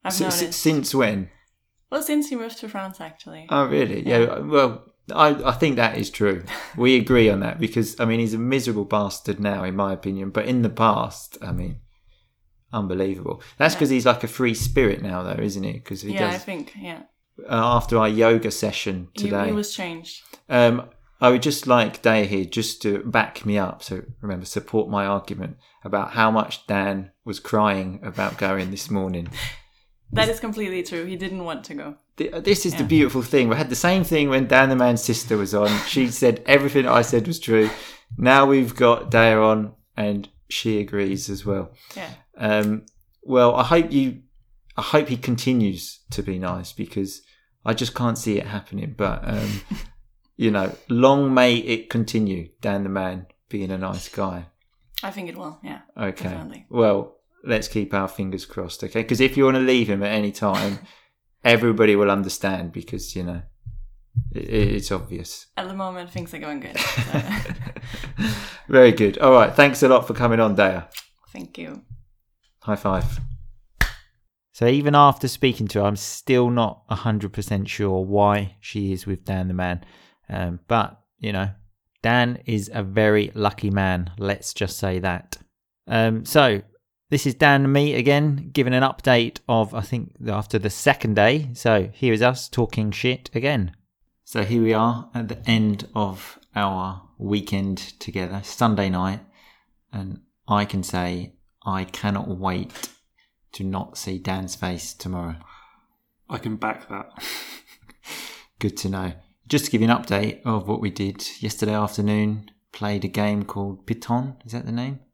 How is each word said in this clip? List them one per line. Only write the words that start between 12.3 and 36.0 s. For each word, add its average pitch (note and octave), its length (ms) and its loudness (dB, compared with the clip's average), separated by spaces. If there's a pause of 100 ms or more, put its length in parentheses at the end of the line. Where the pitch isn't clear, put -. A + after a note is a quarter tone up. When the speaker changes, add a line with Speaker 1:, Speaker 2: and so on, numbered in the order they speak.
Speaker 2:
unbelievable. F#2+ 720 -6 (160)
That's D#3 180 2
Speaker 1:
Yeah. - 40 -10
Speaker 2:
'cause D3 100 2
he's B2+ 160 2
like A#2+ 180 4
a A2+ 40 -6
free A#2+ 260 -2
spirit A2 480 0
now, F2+ 220 -6
though, G2 180 -6
isn't G2 220 -4
he? G#2 160 -8
'Cause - 220 -12
he G2+ 120 -8
Speaker 1:
Yeah, G2 180 0
Speaker 2:
does F3+ 40 -4
Speaker 1:
I - 40 -8
think, F3 400 -12
yeah. F3 240 -14 (440)
Speaker 2:
Uh, - 60 -4 (240)
after A#2 200 0
our G#2+ 120 4
yoga A2+ 420 4
session F#2+ 640 -6
Speaker 1:
He, - 100 -6
Speaker 2:
today. G2+ 240 -2
Speaker 1:
he - 40 -2
was G#3 240 -4
changed. E3+ 460 -12 (280)
Speaker 2:
Um, B2 400 4 (300)
I B2+ 100 6
would B2 120 4
just D3 260 -2
like A#2+ 340 2
Day A2 260 4
here F#2+ 180 -2
just - 380 -6
to G2+ 200 0
back A2 420 -2
me G#2 120 0
up. F#2+ 260 -4
So F#2+ 200 -10 (180)
remember, F#2 240 -8
support G#2 440 -4
my G2+ 160 -2
argument G2 520 -6 (260)
about G2+ 280 -2
how A2 200 4
much - 360 -2
Dan G2 440 -2 (140)
was G#2 140 -8
crying G2 640 0
about G2 340 -6
going F#2+ 340 -2
this - 180 -10
morning. F#2 440 -4
Speaker 1:
<laughs> - 40 -12 (800)
That A3 140 2
is A3+ 100 -4
completely G#3 440 -6
true. F3 220 -8
He F#3 100 -8
didn't F#3 280 -8
want G#3 200 -10
to - 100 -16
go. D4 220 -12 (220)
Speaker 2:
Th-, - 160 -4
uh, E3 60 -8
this G3 280 0
is D#3+ 60 -2
the - 80 -4
Speaker 1:
Yeah. A2+ 40 2 (100)
Speaker 2:
beautiful C3 280 4
thing. B2 260 4
We A2+ 60 4
had C3+ 160 -2
the B2 40 -2
same F3+ 280 2
thing D3+ 260 2
when C3 160 2
Dan C3 240 6
the C3 60 2
Man's B2 260 4
sister A2+ 360 0
was G2 180 -2
on. G#2 140 4 (180)
She C3 200 0